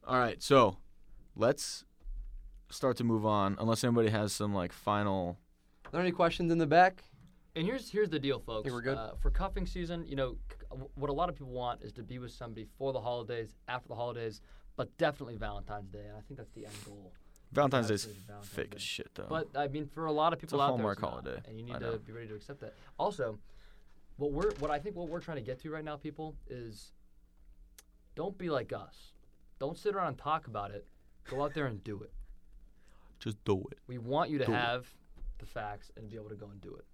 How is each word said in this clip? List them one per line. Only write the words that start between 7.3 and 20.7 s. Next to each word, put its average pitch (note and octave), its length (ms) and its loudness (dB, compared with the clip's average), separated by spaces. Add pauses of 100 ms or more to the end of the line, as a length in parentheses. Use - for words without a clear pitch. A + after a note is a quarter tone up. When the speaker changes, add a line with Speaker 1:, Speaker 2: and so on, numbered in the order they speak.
Speaker 3:
And E3 120 0
here's, F3+ 240 -2
here's G#3 180 4
the D3+ 100 0
deal, C3+ 220 2
folks. A2 240 -4
Speaker 2:
Think B2+ 100 0
we're A#2+ 60 -2
good? C3 160 0
Speaker 3:
Uh, A2 240 -6
for - 100 6
cuffing F#3+ 360 2
season, E3+ 400 -4
you C#3 100 -6
know, C3 200 0 (140)
c-, - 60 -14 (140)
w-, C3 240 -10
what C#3+ 160 -2
a - 20 2
lot E3 160 2
of E3 60 -4
people C#3 180 -10
want B2 300 -2
is G#2+ 100 -10
to A#2+ 100 -12
be B2 160 -10
with B2 140 -10
somebody A2 340 -10 (120)
for C3+ 160 0
the B2 60 0
holidays, A#2 560 -4 (120)
after B2 200 -4
the A#2+ 60 -8
holidays, A#2 460 -4 (360)
but B2 200 -4
definitely C#3+ 400 0
Valentine's G2+ 540 -6
Day, G#2 180 -12
and G#2 80 -14
I G#2+ 60 -12
think C#3 160 -14
that's A2 140 -16
the A2 120 -14
end G#2 100 -12 (120)
goal. G2+ 260 -16 (400)
Speaker 1:
Valentine's C3 380 4
Speaker 3:
Absolutely G2 300 0
Speaker 1:
Day's F#2 60 -16
Speaker 3:
Valentine's - 280 -14
Speaker 1:
fake - 160 -2
Speaker 3:
Day. - 60 -14
Speaker 1:
as - 60 -8
shit, - 320 -6
though. - 140 -8
Speaker 3:
But, D#3 260 -2
I C#3+ 140 2
mean, D3 180 -4
for D#3+ 200 -4
a D#3 60 2
lot D#3 200 6
of D#3+ 100 -2
Speaker 1:
It's - 20 -10
a - 120 -2
Speaker 3:
people C#3+ 60 6
out C#3+ 60 8
there, B2+ 100 4